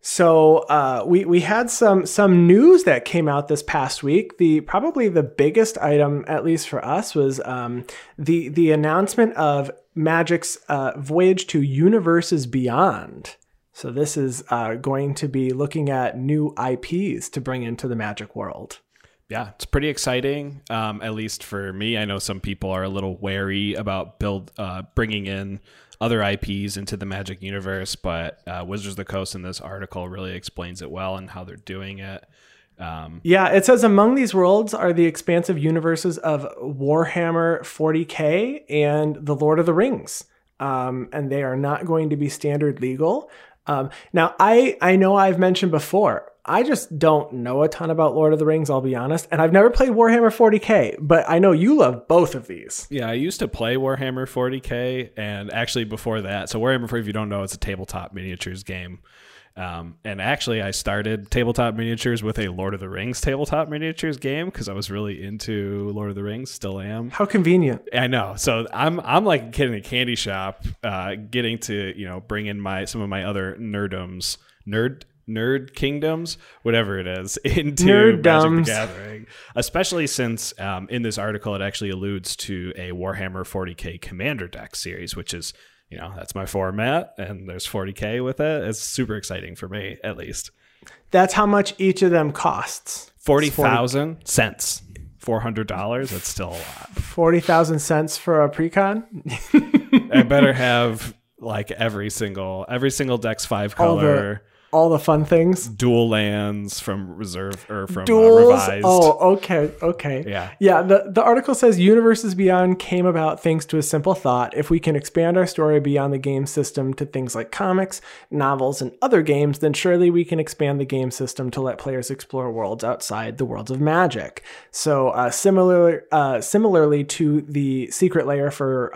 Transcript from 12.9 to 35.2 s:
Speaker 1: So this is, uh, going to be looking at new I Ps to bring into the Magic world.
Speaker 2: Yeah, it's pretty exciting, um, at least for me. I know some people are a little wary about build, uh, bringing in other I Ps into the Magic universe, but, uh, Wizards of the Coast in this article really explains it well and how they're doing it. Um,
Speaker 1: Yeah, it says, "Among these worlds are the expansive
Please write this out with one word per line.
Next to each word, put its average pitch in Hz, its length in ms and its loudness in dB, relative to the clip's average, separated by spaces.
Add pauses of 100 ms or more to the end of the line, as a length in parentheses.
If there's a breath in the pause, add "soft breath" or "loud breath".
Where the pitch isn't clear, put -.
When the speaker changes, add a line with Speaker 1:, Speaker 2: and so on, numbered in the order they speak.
Speaker 1:
So - 200 -12
this 147 260 -2
is, 131 320 -4
uh, 113 260 -2
going 139 400 -4
to 143 140 -6
be 131 220 -2
looking 143 380 -4
at 127 280 -2
new 147 400 -2
I 127 180 -2
Ps 170 540 -6
to - 120 -8
bring 127 220 -6
into 117 240 -8
the 120 80 -4
Magic 107 400 -10
world. - 440 -12 (500)
Speaker 2:
Yeah, 107 260 -8
it's - 100 -14
pretty 147 220 -2
exciting, 139 840 -4
um, 110 320 -4
at 110 120 -8
least 110 300 -8
for 98 300 -10
me. 110 240 -4
I 107 80 -2
know 98 140 -6
some 95 220 -8
people 98 280 -8
are 95 140 -4
a 95 60 -4
little 95 280 -6
wary 98 560 -4
about 95 460 -6
build, 98 400 -6
uh, 92 240 -10 (100)
bringing 107 320 -4
in 98 340 -8 (400 soft breath)
other 113 220 0
I 101 140 0
Ps 98 420 -6
into 101 200 -10
the 98 80 -10
Magic 95 360 -10
universe, 95 540 -8
but, 82 500 -8
uh, 87 220 -10
Wizards 101 220 -8
of 95 80 -12
the 98 80 -10
Coast 95 280 -8
in 95 80 -12
this 90 200 -12
article 92 460 -12
really 92 280 -12
explains 90 480 -14
it 69 80 -14
well 95 240 -8
and 95 160 -14
how 92 140 -16
they're - 100 -18
doing 98 440 -14
it. 98 260 -16 (520 soft breath)
Um, 80 460 -14
Speaker 1:
Yeah, 185 240 4
it 196 180 4
says, 247 180 6
"Among 214 300 6
these 254 220 0
worlds 196 380 4
are 175 200 0
the 170 120 4
expansive 170 520 0